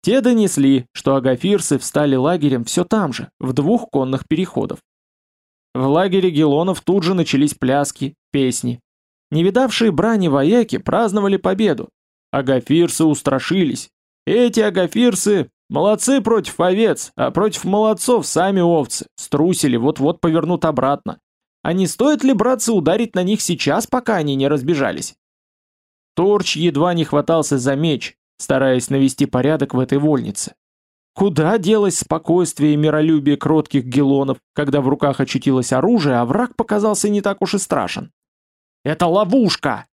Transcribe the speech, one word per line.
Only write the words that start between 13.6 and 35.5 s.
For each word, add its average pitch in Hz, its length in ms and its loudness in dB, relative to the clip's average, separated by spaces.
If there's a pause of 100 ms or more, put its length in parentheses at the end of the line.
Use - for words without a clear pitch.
Эти 233 340 2
агафирцы 202 920 0 (200)
молодцы 208 500 0
против 226 400 -4
овец, 185 560 0
а 131 160 -2
против 208 320 -2
молодцов 214 640 0
сами 190 340 0
овцы. 170 460 0 (100)
Струсили, 151 640 0
вот-вот 143 420 0
повернут 165 460 0
обратно. 139 540 -2 (440)
А 160 100 -2
не 190 120 0
стоит 262 380 0
ли, 269 100 4
братцы, 233 400 0
ударить 202 420 0
на 185 80 0
них 196 160 0
сейчас, 170 460 -2
пока 240 300 -2
они 147 200 -2
не 135 120 0
разбежались? 139 680 -2 (1000)
Торч 190 420 0
едва 165 360 2
не 165 120 0
хватался 147 520 0
за 131 180 0
меч, 147 420 -2 (240)
стараясь 131 480 0
навести 135 360 0
порядок 135 480 -2
в 123 60 0
этой 127 180 0
вольнице. 139 580 -2 (580)
Куда 185 440 2
делось 202 420 0
спокойствие 160 720 0
и 147 40 2
миролюбие 151 600 2
кротких 147 480 0
гелонов, 135 520 0 (160)
когда 143 280 0
в 127 60 0
руках 139 320 0
очутилось 131 540 0